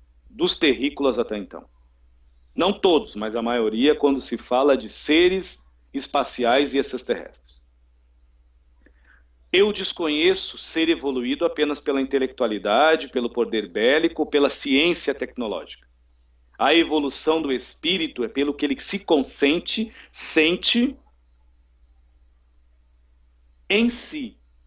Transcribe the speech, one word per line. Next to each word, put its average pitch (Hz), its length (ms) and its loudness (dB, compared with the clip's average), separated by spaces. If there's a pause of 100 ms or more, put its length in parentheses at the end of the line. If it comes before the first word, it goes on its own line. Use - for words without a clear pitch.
(300)
dos 160 260 -2
terrícolas 135 640 0
até 110 200 -2
então. 87 280 -14 (880)
Não 175 160 2
todos, 170 440 2
mas 107 200 -4
a 117 60 -2
maioria, 117 540 2
quando 139 260 2
se 120 160 -6
fala 135 400 2
de 113 120 -10
seres 175 720 0 (300)
espaciais 131 840 0
e 135 40 -2
extraterrestres. 123 720 -6 (2000)
Eu 202 220 4
desconheço 175 840 -2
ser 160 320 -2
evoluído 135 560 -2
apenas 147 340 -2
pela 139 220 -2
intelectualidade, 131 1080 0
pelo 120 200 -2
poder 107 380 -2
bélico, 147 580 0
pela 143 240 2
ciência 147 640 0
tecnológica. 110 760 -10 (720)
A 135 180 2
evolução 156 640 0
do 147 100 -2
espírito 156 720 -4
é 113 40 -2
pelo 139 260 -2
que 143 120 -4
ele 139 140 -2
se - 200 -8
consente, 160 920 -2 (200)
sente 175 840 0 (2750)
em 226 200 2
si, 143 480 -10 (300)